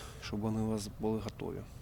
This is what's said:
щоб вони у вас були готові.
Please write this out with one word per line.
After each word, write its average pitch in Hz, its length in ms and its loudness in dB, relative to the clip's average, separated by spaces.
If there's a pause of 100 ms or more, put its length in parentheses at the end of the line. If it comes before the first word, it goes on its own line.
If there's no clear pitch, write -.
(220)
щоб 107 180 -2
вони 110 200 4
у 110 100 4
вас 107 180 2 (120)
були 110 200 4
готові. 101 400 -2 (220)